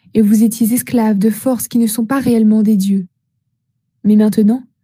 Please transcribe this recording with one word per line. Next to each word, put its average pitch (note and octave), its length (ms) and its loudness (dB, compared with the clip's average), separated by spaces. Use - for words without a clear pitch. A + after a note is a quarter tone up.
et A3 80 2
vous G#3+ 220 4
étiez A3 280 -2
esclaves A3 460 -2
de A3 120 0
forces A#3+ 360 -4
qui - 120 -4
ne A#3 100 0
sont A3 180 -4
pas C4+ 140 -4
réellement A3 420 2
des G#3 140 2
dieux. G3 320 -2
Mais G#3 100 2
maintenant, G#3+ 480 2